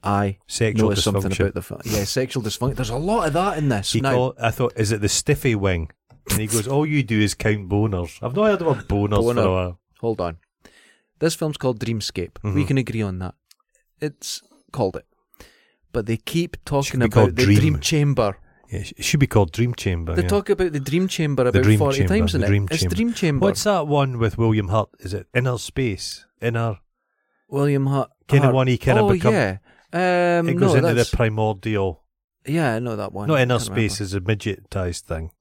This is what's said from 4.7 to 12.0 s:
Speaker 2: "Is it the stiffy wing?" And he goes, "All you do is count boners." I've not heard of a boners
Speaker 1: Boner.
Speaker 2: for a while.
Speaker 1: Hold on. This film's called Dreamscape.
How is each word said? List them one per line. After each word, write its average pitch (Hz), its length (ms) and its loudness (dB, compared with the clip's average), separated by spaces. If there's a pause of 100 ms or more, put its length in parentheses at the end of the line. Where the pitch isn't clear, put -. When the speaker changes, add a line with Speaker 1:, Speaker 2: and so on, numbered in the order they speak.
Speaker 2:
"Is 107 160 0
it 107 120 0
the 104 60 0
stiffy 139 460 0
wing?" 92 360 -2 (400)
And 107 100 0
he 107 60 -4
goes, 107 200 -2
"All 143 200 0
you 151 160 0
do 110 180 0
is 104 140 2
count 104 340 -2
boners." 98 540 -2
I've 123 120 -6
not 208 120 2
heard 196 160 2
of 165 60 2
a 135 140 2
boners 101 380 0
Speaker 1:
Boner. 117 220 2
Speaker 2:
for 98 60 2
a 92 40 2
while. 90 280 -2 (200)
Speaker 1:
Hold 113 220 -4
on. 85 160 -6 (800)
This 160 160 0
film's - 240 -6
called 127 200 -2
Dreamscape. 104 640 -6